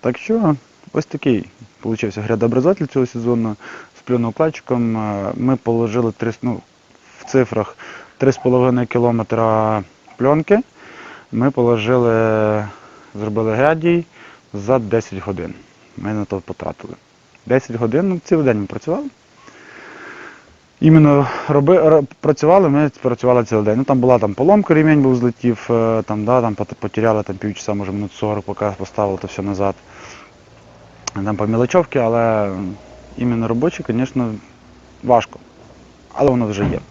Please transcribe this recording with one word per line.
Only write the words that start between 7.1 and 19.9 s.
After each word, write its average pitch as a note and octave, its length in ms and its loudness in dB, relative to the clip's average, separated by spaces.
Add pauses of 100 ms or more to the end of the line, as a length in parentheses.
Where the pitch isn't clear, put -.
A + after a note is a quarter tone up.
в - 60 -20
цифрах A2+ 520 -2 (420)
три C3 140 2
з - 60 -6
половиною B2 480 2
кілометра A2 960 0 (340)
пленки. D3+ 440 2 (720)
Ми A#2+ 180 2
положили, A2+ 1160 0 (460)
зробили A2 400 -4
гряді E3 500 2 (500)
за G#2 240 0
десять G#2+ 400 -4
годин. F2 360 -8 (420)
Ми G2 160 -8
на G#2 120 -4
то G2 160 -6
потратили. - 540 -12 (520)
Десять B2 300 -2
годин, A#2+ 320 0
ну, F3+ 160 -2
цілий D#3 200 0
день A2+ 160 2
ми G2 60 -4
працювали. F#3+ 420 -8 (1700)